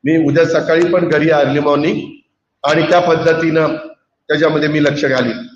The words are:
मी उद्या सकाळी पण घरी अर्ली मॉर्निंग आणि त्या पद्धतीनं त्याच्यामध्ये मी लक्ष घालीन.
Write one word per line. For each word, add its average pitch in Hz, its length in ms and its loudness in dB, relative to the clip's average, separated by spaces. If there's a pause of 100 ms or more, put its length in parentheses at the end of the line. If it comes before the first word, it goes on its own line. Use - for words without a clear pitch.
मी 156 220 2
उद्या 160 180 2
सकाळी 165 440 0
पण 175 200 0
घरी 151 220 0
अर्ली 143 300 0
मॉर्निंग 147 400 0 (720)
आणि 156 120 2
त्या 175 180 2
पद्धतीनं 160 680 0 (600)
त्याच्यामध्ये 151 400 0
मी 151 160 0
लक्ष 143 200 0
घालीन. 123 320 -2 (200)